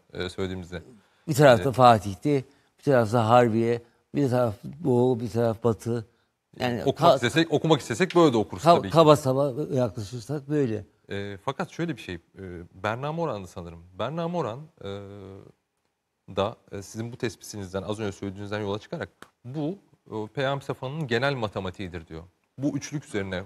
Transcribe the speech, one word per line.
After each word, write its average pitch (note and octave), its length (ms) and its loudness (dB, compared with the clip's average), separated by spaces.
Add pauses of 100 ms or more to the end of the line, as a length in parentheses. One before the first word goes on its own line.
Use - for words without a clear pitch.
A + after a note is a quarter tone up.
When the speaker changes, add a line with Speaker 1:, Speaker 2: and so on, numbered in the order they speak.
(120)
Speaker 1:
e, F2+ 160 -6
söylediğimizde. F2+ 540 -8 (460)
Speaker 2:
Bir D#3 60 0
tarafta B2+ 300 8
Speaker 1:
Evet. C3 100 0
Speaker 2:
Fatih'ti, B2 720 4 (340)
bir - 60 -16
tarafta A#2 440 2
Harbiye, A#2 540 4 (320)
bir C#3 160 2
taraf A#2+ 240 2 (300)
Doğu, B2 360 4
bir A#2 100 -6
taraf A2+ 340 -2
Batı. A#2 420 -2 (520)
Yani A#2+ 260 -2
Speaker 1:
Okumak D3 280 4
Speaker 2:
ka-, - 20 8
Speaker 1:
istesek, C#3+ 380 0
okumak D3+ 280 2
istesek E3+ 360 -2
böyle D#3+ 160 6
de A#2 40 2
okuruz G2 260 -2
Speaker 2:
ka-, E3+ 140 8
Speaker 1:
tabii A2 120 -2
ki. - 40 -8
Speaker 2:
kaba D3+ 240 8
saba C3+ 580 -2
yaklaşırsak B2 760 -4
böyle. A#2+ 360 -2 (260)
Speaker 1:
E, G2+ 340 -10
fakat C#3 260 -6
şöyle D#3+ 260 -6
bir - 60 -18
şey, F#2 120 -10
e, E2 40 -10 (640)
Berna B2 300 -4
Moran'dı B2+ 360 -6
sanırım. E2+ 320 -14 (180)
Berna D#3+ 300 -4
Moran, C#3+ 320 -6 (240)
e, G2 40 -8 (1500)
da, G2+ 200 0 (160)
e, G2+ 100 -10
sizin A2+ 300 -10
bu B2 40 -16
tespitinizden, F#2+ 680 -8
az G#2 180 -6
önce G2+ 120 -4
söylediğinizden G2+ 480 -8
yola G2+ 180 -4
çıkarak F2+ 320 -10 (340)
bu, D3+ 340 -6 (320)
e, G#2+ 240 -8
Peyami C#3 280 -4
Safa'nın C#3 440 -8
genel B2 280 0
matematiğidir F#2+ 720 -6
diyor. D#2+ 160 -12 (360)
Bu C#3+ 180 -2
üçlük - 280 -8
üzerine G2 420 -6